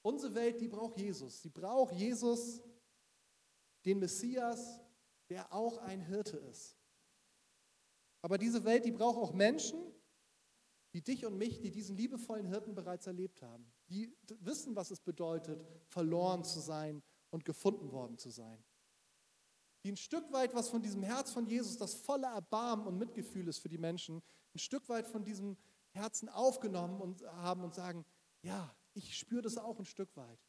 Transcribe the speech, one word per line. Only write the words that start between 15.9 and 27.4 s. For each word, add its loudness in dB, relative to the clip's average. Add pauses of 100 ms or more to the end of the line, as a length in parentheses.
zu -2
sein -4 (280)
und -4
gefunden 2
worden -6
zu -10
sein. -14 (1200)
Die -4
ein -4
Stück -4
weit 4
was 2
von 2
diesem 0
Herz 0
von 0
Jesus, 0
das -2
voller 0
Erbarmen 0
und 0
Mitgefühl -4
ist -4
für -8
die -6
Menschen, -4 (320)
ein -8
Stück -4
weit 0
von -4
diesem -4 (320)
Herzen -4
aufgenommen 2
und -6
haben -2